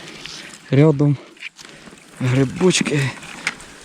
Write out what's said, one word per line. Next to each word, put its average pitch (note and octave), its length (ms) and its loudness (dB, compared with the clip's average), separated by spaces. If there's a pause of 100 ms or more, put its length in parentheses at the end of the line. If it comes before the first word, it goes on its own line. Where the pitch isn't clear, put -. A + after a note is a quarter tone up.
(720)
рядом C#3+ 460 4 (1040)
грибочки. C3+ 880 0 (760)